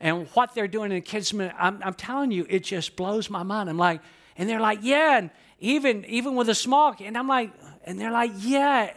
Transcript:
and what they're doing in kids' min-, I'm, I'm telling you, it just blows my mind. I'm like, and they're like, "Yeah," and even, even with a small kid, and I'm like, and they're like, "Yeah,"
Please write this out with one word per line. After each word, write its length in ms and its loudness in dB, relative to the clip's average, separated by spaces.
and 320 -2
what 200 2
they're 140 -2
doing 240 -4
in 120 -2
kids' 300 -4
min-, 240 -4
I'm, 240 0
I'm 120 -4
telling 380 -4
you, 180 -2
it 160 -2
just 320 -6
blows 320 -4
my 140 -6
mind. 260 -4
I'm 80 -4
like, 240 2
and 140 -4
they're 100 -2
like, 220 2
"Yeah," 380 4
and 100 -6
even, 460 0
even 300 -2
with 140 2
a 60 4
small 380 4
kid, 120 -14
and 120 -8
I'm 120 -4
like, 220 0
and 120 -8
they're 140 -4
like, 240 2
"Yeah," 600 2